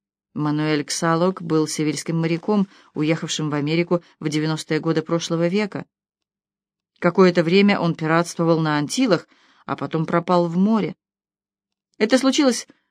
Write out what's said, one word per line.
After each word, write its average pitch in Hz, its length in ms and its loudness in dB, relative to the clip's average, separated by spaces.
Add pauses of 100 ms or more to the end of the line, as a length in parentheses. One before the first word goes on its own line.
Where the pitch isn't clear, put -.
(340)
Мануэль 151 500 -2
Ксалок 170 560 -2
был 156 280 0
севильским 156 500 -4
моряком, 170 480 0 (260)
уехавшим 156 560 -2
в 147 60 -4
Америку 165 480 0 (160)
в 156 100 -6
девяностые 156 520 -2
годы 160 220 -2
прошлого 170 440 -2
века. 196 400 -4 (1120)
Какое-то 175 460 4
время 196 340 4
он 165 160 0
пиратствовал 165 640 0
на 156 180 0
Антилах, 165 520 0 (380)
а 135 100 -4
потом 156 280 -4
пропал 175 440 2
в 170 80 -4
море. 196 400 0 (1040)
Это 226 200 2
случилось 262 480 0 (240)